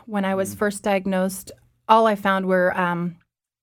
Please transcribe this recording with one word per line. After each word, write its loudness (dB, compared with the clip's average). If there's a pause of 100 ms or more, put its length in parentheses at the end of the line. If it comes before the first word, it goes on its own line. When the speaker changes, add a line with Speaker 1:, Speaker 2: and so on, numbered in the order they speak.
Speaker 1:
When -4
I -2
was -2
Speaker 2:
Mm. -8
Speaker 1:
first -2
diagnosed, -2 (380)
all 6
I 2
found -2
were, 2
um, -2 (480)